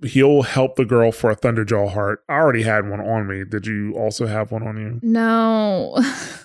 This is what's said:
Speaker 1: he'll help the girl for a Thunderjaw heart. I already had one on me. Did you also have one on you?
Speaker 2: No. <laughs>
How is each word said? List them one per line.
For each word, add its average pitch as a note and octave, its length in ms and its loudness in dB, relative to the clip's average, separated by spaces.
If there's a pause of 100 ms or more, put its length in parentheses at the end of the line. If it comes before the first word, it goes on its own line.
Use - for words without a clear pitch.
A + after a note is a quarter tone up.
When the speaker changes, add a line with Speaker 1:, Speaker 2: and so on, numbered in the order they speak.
Speaker 1:
he'll C#3 380 6
help C3 340 0
the C3+ 80 2
girl A#2 260 4
for A2+ 200 0
a G#2+ 60 0
Thunderjaw G#2+ 560 0
heart. G#2 360 -4
I C#3+ 60 -4
already C#3 280 4
had G#2+ 260 0
one G2+ 120 -6
on G#2+ 260 -2
me. G2 180 -6
Did G2+ 220 -6
you G#2 300 -4
also G#2+ 300 -2
have G#2+ 260 -4
one A2 100 -6
on A2 140 -6
you? A2 260 -8
Speaker 2:
No. A3+ 1000 0
<laughs> C4+ 80 2 (360)